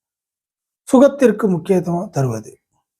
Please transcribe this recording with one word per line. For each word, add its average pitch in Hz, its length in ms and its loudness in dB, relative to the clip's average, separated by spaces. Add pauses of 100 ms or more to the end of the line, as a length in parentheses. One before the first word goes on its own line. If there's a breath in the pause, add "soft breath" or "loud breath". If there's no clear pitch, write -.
(880)
சுகத்திற்கு 262 600 2
முக்கியத்துவம் 175 640 -2
தருவது, 120 380 -4 (480)